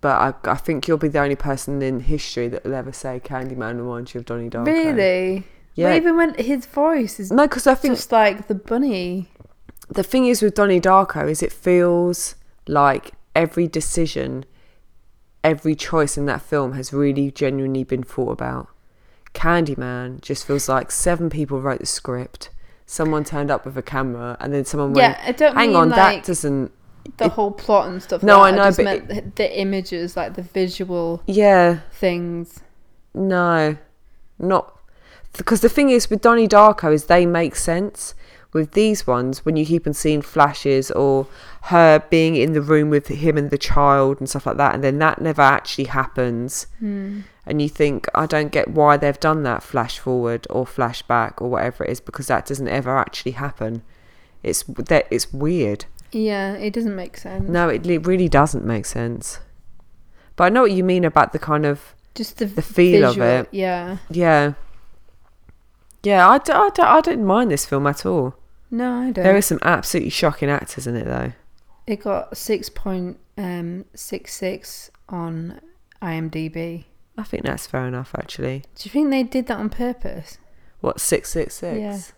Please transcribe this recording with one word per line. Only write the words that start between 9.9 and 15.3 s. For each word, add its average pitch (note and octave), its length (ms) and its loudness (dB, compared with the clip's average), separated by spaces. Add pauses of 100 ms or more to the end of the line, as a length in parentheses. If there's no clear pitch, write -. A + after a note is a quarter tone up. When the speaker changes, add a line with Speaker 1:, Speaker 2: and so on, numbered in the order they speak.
Speaker 1:
thing C4 220 2
is A#3+ 140 2
with G#3 140 2
Donnie G3+ 260 4
Darko F#3 480 2
is D#3 140 -2
it - 100 -4
feels F3 840 2 (320)
like C#3+ 440 2 (220)
every E3 320 2
decision, C#3 760 -4 (1000)